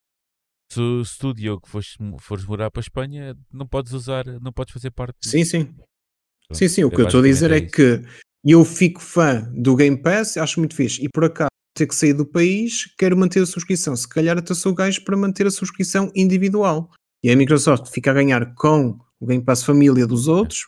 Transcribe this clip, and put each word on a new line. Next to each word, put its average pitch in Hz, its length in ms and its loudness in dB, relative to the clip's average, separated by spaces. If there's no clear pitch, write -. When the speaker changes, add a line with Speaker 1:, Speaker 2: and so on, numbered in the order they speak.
Speaker 1:
Se, 120 80 -6
se - 140 -16
tu, 135 160 -6
Diogo, 107 340 -8
fores, - 260 -12
fores 95 260 -10
morar 107 240 -6
para 120 100 -10
a - 20 -8
Espanha, 135 540 -12
não 131 140 -14
podes 127 260 -6
usar, 131 320 -8
não 127 120 -12
podes - 200 -10
fazer 127 180 -12
parte 123 300 -12
disso. - 120 -10
Speaker 2:
Sim, 160 120 2
sim. 165 220 -2
Speaker 1:
Pronto, - 920 -20
Speaker 2:
Sim, 95 100 2
sim. 160 160 0
O 131 40 4
Speaker 1:
é - 20 -2
Speaker 2:
que 87 120 0
eu - 40 4
estou 110 140 4
a - 40 6
dizer 139 280 4
é 156 80 2
Speaker 1:
basicamente 85 220 0
é 123 140 6
isso. 120 60 -8
Speaker 2:
que - 500 -4
eu 165 120 10
fico 175 360 -2
fã 139 420 0
do 127 220 2
Game 139 240 4
Pass, 202 380 -2
acho 160 200 -4
muito 160 160 -2
fixe. 123 300 -4
E - 40 -4
por 160 160 -2
acaso 160 240 0
ter 156 100 0
que - 80 -8
sair 143 200 2
do 147 120 -2
país, 190 600 -2
quero 185 180 2
manter 185 260 2
a 180 40 0
subscrição. 175 480 -6
Se - 140 -8
calhar 165 300 0
até 175 160 -6
sou 185 200 -2
gajo 190 300 -4
para 196 120 -4
manter 196 300 -2
a 196 40 0
subscrição 196 640 -4
individual. 190 760 0
E 120 80 2
a 123 60 6
Microsoft 139 520 2
fica 127 220 -2
a 135 40 4
ganhar 127 400 0
com 147 440 0
o 117 60 -12
Game 123 180 -2
Pass 127 180 0
Família 139 440 4
dos 120 220 -2
outros, 190 400 -2